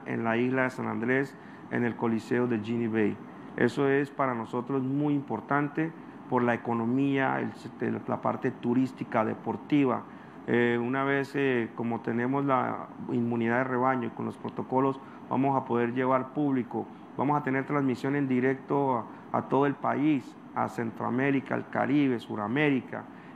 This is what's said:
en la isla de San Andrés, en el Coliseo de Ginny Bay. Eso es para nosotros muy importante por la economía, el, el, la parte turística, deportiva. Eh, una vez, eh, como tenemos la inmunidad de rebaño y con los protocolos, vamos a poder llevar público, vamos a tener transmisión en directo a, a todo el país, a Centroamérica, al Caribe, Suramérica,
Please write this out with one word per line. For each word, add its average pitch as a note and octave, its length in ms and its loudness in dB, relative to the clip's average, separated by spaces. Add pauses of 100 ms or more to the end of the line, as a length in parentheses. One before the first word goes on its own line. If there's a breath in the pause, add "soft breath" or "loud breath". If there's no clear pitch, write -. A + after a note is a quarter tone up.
en A#2+ 180 -2
la A2+ 140 2
isla B2+ 240 2
de B2+ 80 2
San A#2+ 180 -4
Andrés, B2+ 480 0 (340 loud breath)
en A#2+ 140 0
el A#2 120 0
Coliseo A#2 500 2
de A#2 140 0
Ginny A#2 280 -2
Bay. G#2+ 280 2 (400 loud breath)
Eso C#3 320 2
es C#3 220 2
para C3 240 0
nosotros B2 480 -2
muy C#3+ 320 0
importante C#3+ 800 -2 (380 loud breath)
por B2 120 4
la A#2+ 120 4
economía, C3 840 2
el, A2+ 120 -4 (340)
el, A2 220 -2
la A2+ 140 -2
parte A#2 280 0
turística, A#2+ 720 0
deportiva. A2+ 800 0 (440 loud breath)
Eh, A#2+ 360 4
una C3+ 220 0
vez, C#3 300 0
eh, B2+ 420 2
como A#2 240 -2
tenemos B2+ 460 0
la A#2+ 400 2 (260)
inmunidad A#2 460 2
de C3 60 2
rebaño B2+ 440 2
y - 20 -6
con - 140 -6
los A2 140 -6
protocolos, C3 600 0 (300 loud breath)
vamos C3+ 280 2
a C3 100 0
poder A#2+ 260 2
llevar B2+ 400 0
público, C3 540 0 (320 loud breath)
vamos C#3+ 200 2
a C#3+ 40 0
tener C3+ 240 0
transmisión C#3 500 0
en C#3+ 100 2
directo C3 800 2 (280 loud breath)
a, A#2+ 60 2
a A#2 40 2
todo C3+ 240 4
el C#3 80 2
país, C3 600 2 (200)
a A#2 140 0
Centroamérica, B2 840 0
al A#2 140 -4
Caribe, B2 500 2
Suramérica, A#2 840 0 (320 loud breath)